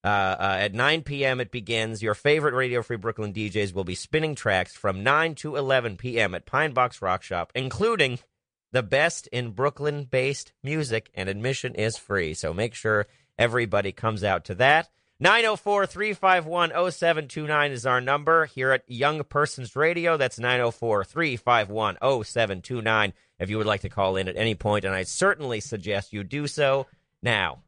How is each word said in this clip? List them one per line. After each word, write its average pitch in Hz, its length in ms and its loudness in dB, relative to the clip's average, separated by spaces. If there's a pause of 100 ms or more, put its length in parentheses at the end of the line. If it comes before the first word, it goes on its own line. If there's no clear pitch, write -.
Uh, 101 60 0
uh, 98 500 2
at 98 160 -2
nine 147 280 2
P 139 220 -4
M 131 160 0
it 110 120 -6
begins. 113 500 -4
Your 107 120 0
favorite 147 400 2
Radio 123 280 0
Free 117 140 -6
Brooklyn 107 340 -4
D 107 180 -4
Js 101 240 -2
will 95 120 -2
be 90 100 -4
spinning 156 400 -2
tracks 95 400 0
from 98 300 -4
nine 151 320 2
to 151 180 -8
eleven 127 420 0
P 120 220 -4
M 98 160 2
at 87 100 -8
Pine 147 280 0
Box 123 280 0
Rock 92 220 0
Shop, 87 320 -6
including 135 640 0 (540)
the 127 100 2
best 135 460 0
in 123 220 -6
Brooklyn-based 139 1000 -2 (100)
music, 135 520 -4
and 95 140 -4
admission 120 460 -4
is 110 220 -2
free. 87 380 -2
So 80 180 -4
make 110 220 -2
sure 107 320 0 (320)
everybody 107 540 2
comes 107 300 -2
out 95 240 0
to 98 100 -6
that. 143 320 4 (340)
Nine 220 220 6
oh 214 120 2
four, 202 300 0
three 202 280 -4
five 185 320 4
one, 170 280 0
oh 180 140 2
seven 160 400 0
two 156 180 -8
nine 147 260 2
is 117 120 -8
our 127 160 2
number 147 460 2
here 131 260 0
at 131 140 0
Young 143 380 0
Persons 143 520 -2
Radio. 165 400 2
That's 131 220 0
nine 123 220 2
oh 117 100 2
four, 110 340 0
three 151 320 -4
five 113 320 2
one, 104 320 -2
oh 131 220 2
seven 101 400 -2
two 123 180 -6
nine. 107 320 2 (260)
If 92 120 -4
you 107 80 -2
would 107 80 0
like 104 160 0
to 101 80 -6
call 95 260 2
in 95 120 0
at 92 80 -6
any 110 180 0
point, 104 320 0
and 95 80 -2
I 92 80 -2
certainly 135 580 0
suggest 101 520 -4
you 104 120 -6
do 147 220 -6
so 135 400 0 (360)
now. 98 460 0